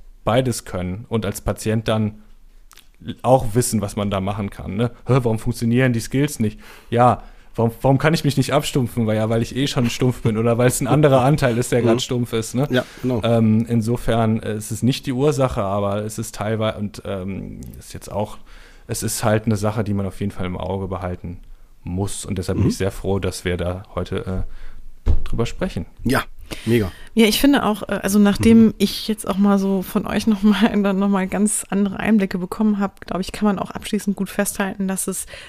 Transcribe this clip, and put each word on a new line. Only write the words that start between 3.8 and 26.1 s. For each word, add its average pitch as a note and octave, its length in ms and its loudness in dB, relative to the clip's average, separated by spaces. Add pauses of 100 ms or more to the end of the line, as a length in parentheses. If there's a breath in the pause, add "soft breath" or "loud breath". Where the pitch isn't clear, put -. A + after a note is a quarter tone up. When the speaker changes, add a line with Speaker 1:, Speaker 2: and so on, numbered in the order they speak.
Speaker 1:
was G2+ 140 -6
man G2+ 160 0
da G2 100 0
machen G2+ 280 -4
kann, - 260 -10
ne? A#2 160 0 (160 soft breath)
"Hä, C3 160 6
warum A2 160 0
funktionieren B2 540 2
die A#2 60 0
Skills C#3+ 400 -2
nicht?" G#2+ 200 -2 (300 loud breath)
Ja, A#2 340 4 (320 soft breath)
warum, A#2 160 2 (100)
warum C#3 160 4
kann D#3 160 2
ich E3+ 100 -2
mich C#3+ 140 0
nicht B2+ 160 0
abstumpfen? B2 540 0
Weil, G#2+ 100 2
ja, A2 120 0
weil A2+ 120 2
ich A#2+ 140 -4
eh C3+ 120 0
schon A#2+ 220 0
stumpf B2+ 320 0
bin A2 160 0
oder A#2 200 2
weil's B2 240 2
ein C#3 60 -2
anderer C3+ 340 6
Anteil C3 360 2
ist, A#2+ 140 -2
der B2 100 2
grad A#2 140 4
Speaker 2:
Mhm. B2+ 40 0
Speaker 1:
stumpf B2 340 -4
ist, A2+ 220 -4
ne? C3+ 160 0
Speaker 2:
Ja, B2 140 0 (160)
genau. B2+ 220 0
Speaker 1:
Ähm, A2+ 440 4
insofern, A2+ 760 0
äh, A2 120 -6
es G#2+ 180 -8
ist A2 120 -4
nicht C3 220 0
die C#3 80 -4
Ursache, C3 500 0
aber G2+ 400 -2
es A2 140 -8
ist - 180 -8
teilwei-, G#2+ 420 -2
und, G2+ 280 -8
ähm, F#2+ 560 -8 (180)
ist - 140 -18
jetzt - 180 -14
auch, G#2 260 -6 (500 soft breath)
es - 160 -6
ist - 200 -4
halt A2 220 2
eine A2 120 4
Sache, G#2+ 260 -2
die G2+ 100 -2
man G2 120 -2
auf F#2 140 -8
jeden G2+ 120 -2
Fall F#2+ 140 -6
im F2+ 120 -4
Auge F#2+ 300 -6
behalten F2+ 520 -8 (440)
muss. F#2+ 420 -4
Und - 120 -6
deshalb F#2 200 -2
bin F#2+ 80 2
Speaker 2:
Mhm. - 40 4
Speaker 1:
ich - 80 -2
sehr F#2+ 140 -2
froh, F#2+ 280 -4
dass F#2 260 -6
wir F2 120 0
da F2+ 260 -4 (120)
heute, F#2 500 -4 (600 soft breath)
äh, - 60 6 (120)
drüber A#2 220 2
sprechen. - 400 -4 (180)
Speaker 2:
Ja, - 200 2 (420 loud breath)